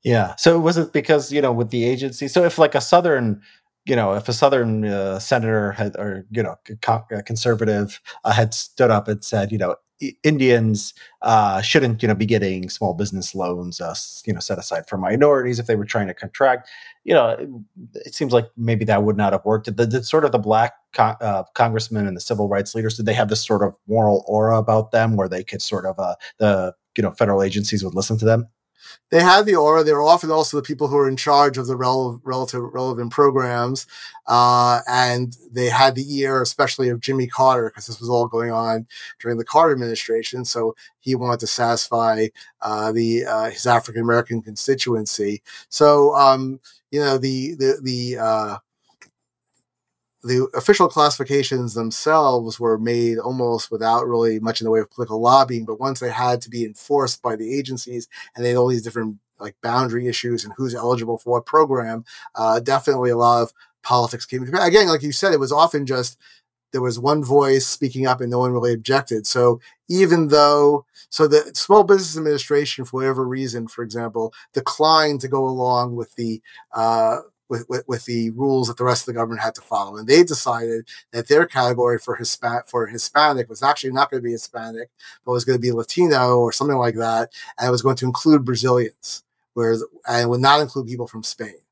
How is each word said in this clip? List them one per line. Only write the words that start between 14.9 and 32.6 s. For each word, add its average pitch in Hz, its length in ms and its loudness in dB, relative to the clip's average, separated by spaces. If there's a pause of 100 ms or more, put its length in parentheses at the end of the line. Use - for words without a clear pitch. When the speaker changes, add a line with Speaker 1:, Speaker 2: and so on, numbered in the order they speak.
Speaker 1:
minorities 123 640 2
if 113 80 -8
they 113 80 0
were 104 180 -6
trying 104 140 0
to 90 60 -8
contract," 127 560 -2 (340)
you 165 100 0
know, 123 160 4
it, 127 200 -6 (580)
it - 80 -16
seems 135 160 -4
like 113 240 2
maybe 113 300 -2
that 104 180 2
would 104 140 0
not 101 160 0
have 95 100 -4
worked. 107 220 -2 (100)
The, 117 100 2
the 117 180 -2
sort 156 200 0
of 135 80 2
the 123 80 0
black 107 340 0 (200)
co-, 110 260 0
uh, 101 240 -2 (120)
congressmen 113 520 0
and 92 80 -6
the 87 60 -12
civil 104 260 -2
rights 101 260 -2
leaders, 110 220 -4
did 110 100 -6
they - 80 0
have 113 140 0
this 107 180 -2
sort 104 180 2
of 95 120 -2 (120)
moral 107 400 2
aura 110 300 2
about 110 340 0
them 113 260 2
where 95 100 0
they 92 160 -6
could - 180 -12
sort 95 240 -6
of, 95 140 -6
uh, 90 160 -4 (220)
the, 101 360 0 (220)
you 110 80 -2
know, 90 80 -2
federal 98 320 0
agencies 98 400 -2
would 90 120 -8
listen 104 240 -2
to 110 60 -2
them? 117 220 2 (640)
Speaker 2:
They 165 100 4
had 190 240 6
the 202 100 4
aura. 156 280 4
They 151 100 4
were 143 80 2
often 160 300 4
also 156 260 0
the 135 60 -2
people 147 240 -4
who 139 80 -2
were 139 140 4
in 131 80 -4
charge 143 400 4
of 123 100 -6
the 127 80 -2
rele-, 127 480 -2
relative, 127 380 -6 (120)